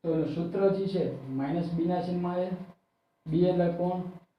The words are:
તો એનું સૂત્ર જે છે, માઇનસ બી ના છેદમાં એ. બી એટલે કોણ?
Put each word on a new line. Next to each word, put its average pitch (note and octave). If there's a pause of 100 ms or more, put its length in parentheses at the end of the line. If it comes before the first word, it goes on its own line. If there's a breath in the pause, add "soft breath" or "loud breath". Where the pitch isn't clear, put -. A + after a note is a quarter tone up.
તો E3
એનું D#3
સૂત્ર F3 (140)
જે F#3+
છે, E3+ (180)
માઇનસ C#3+
બી E3
ના F3+
છેદમાં F3+
એ. F#3 (760)
બી E3
એટલે F3
કોણ? F3+ (360)